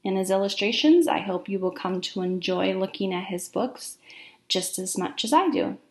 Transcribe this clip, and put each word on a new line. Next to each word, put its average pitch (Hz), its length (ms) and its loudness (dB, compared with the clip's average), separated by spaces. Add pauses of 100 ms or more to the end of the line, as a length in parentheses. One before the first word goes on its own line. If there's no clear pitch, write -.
and 190 120 0
his 190 120 0
illustrations, 214 760 4
I - 120 2
hope 185 280 -6
you 196 100 -2
will 185 120 0
come 185 320 -4
to - 180 -6
enjoy 185 540 0
looking 190 400 -2
at 185 100 -4
his 180 240 -6
books - 480 -4 (520)
just - 300 -2
as 185 200 -4
much - 260 -4
as 226 80 0
I 359 160 6
do. 196 300 0 (120)